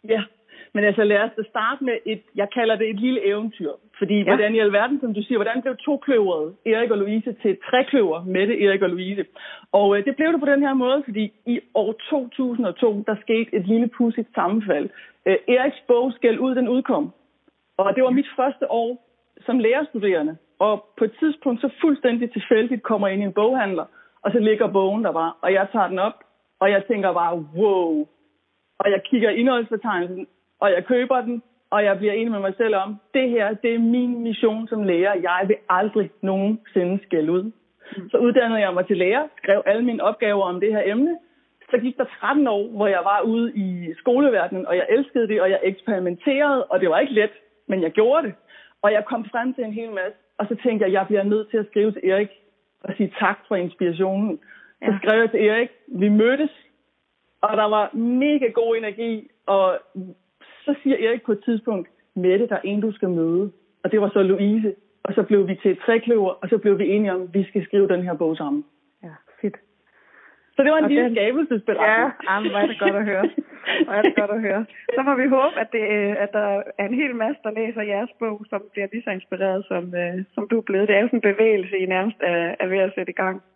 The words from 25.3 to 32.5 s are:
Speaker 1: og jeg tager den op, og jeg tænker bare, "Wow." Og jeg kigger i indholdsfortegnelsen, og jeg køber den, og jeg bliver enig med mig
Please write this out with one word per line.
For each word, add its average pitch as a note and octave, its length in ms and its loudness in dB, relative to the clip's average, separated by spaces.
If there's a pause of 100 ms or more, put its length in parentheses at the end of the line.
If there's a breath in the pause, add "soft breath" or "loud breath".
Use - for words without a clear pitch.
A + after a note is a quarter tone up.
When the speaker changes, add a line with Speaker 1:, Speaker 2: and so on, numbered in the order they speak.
Speaker 1:
og F#3 120 0
jeg G3 200 2
tager G3 160 2
den F3+ 100 -4
op, G#3 260 -4 (360)
og G3 100 4
jeg G3 160 2
tænker G3 260 0
bare, E3+ 320 -2 (120)
"Wow." F3 500 2 (720)
Og G3+ 120 2
jeg G3 140 0
kigger A3 260 2
i - 60 -2
indholdsfortegnelsen, G#3+ 880 -2 (340)
og G3+ 120 4
jeg F3 140 0
køber B3+ 340 0
den, A#3 220 -8 (280)
og G#3 140 2
jeg G3 140 2
bliver G#3 140 -2
enig A3+ 200 -2
med G3+ 80 -4
mig G3 160 -4